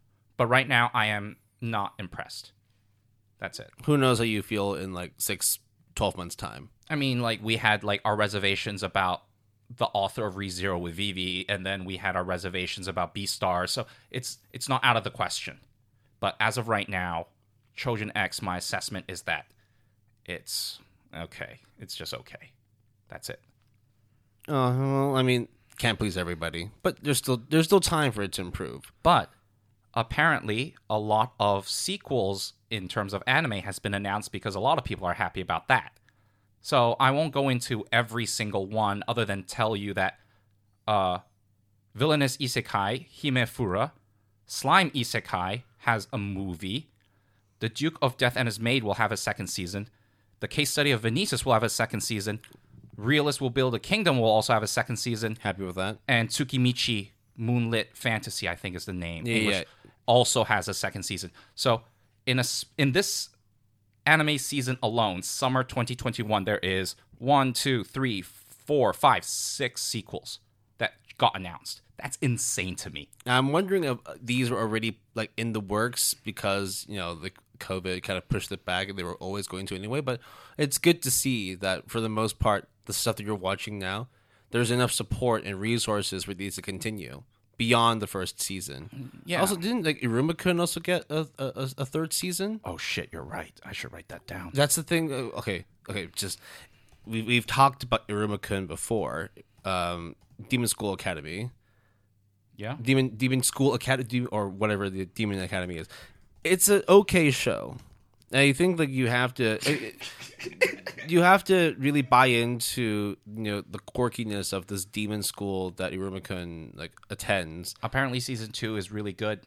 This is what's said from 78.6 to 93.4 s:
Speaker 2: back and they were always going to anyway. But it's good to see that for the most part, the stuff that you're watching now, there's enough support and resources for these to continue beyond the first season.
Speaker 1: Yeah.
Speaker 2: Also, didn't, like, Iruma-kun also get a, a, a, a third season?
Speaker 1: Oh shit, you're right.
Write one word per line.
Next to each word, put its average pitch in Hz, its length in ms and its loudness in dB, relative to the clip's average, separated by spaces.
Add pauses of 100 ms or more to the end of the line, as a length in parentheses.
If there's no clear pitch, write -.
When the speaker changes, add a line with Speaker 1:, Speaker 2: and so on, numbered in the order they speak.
Speaker 2:
back 92 220 -2
and 98 120 -8
they 87 40 -6
were 85 120 -6
always 98 320 -8
going 95 180 -8
to 98 100 -6
anyway. 110 260 -6
But 127 180 -4 (380)
it's 147 200 0
good 170 240 4
to 131 100 -2
see 104 440 0
that 92 340 -4
for 117 100 -4
the 110 100 0
most 110 280 0
part, 104 320 2 (160)
the 101 80 -8
stuff 113 220 0
that 104 100 -10
you're 107 80 -2
watching 98 460 -4
now, 98 300 -6 (420)
there's 120 180 2
enough 123 220 4
support 117 520 0
and 95 160 -6
resources 104 640 0
for 98 100 -8
these 95 200 -8
to 90 60 -10
continue 90 600 -8 (340)
beyond 117 420 6
the 104 60 0
first - 340 -6
season. 95 840 -8
Speaker 1:
Yeah. 175 160 -2
Speaker 2:
Also, 190 140 2
didn't, 196 280 -2
like, 156 180 0
Iruma-kun 160 580 2
also 170 200 0
get 180 300 0
a, 156 180 -2 (120)
a, 139 60 -4
a, 131 240 -6 (100)
a 135 60 -2
third 160 280 -4
season? 190 500 -2
Speaker 1:
Oh 87 140 -8
shit, - 340 -4
you're 82 120 -10
right. - 420 -10